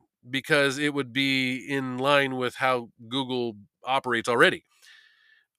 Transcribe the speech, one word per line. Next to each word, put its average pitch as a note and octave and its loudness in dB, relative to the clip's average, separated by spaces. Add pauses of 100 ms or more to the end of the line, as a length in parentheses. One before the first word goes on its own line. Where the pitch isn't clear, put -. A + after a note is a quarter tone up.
(280)
because C#3 2
it D3 0
would C3 -4
be C3 0
in B2+ -4
line C#3 2
with B2+ -2
how B2+ -2 (180)
Google B2 -2 (300)
operates B2 -2
already. B2+ 4 (920)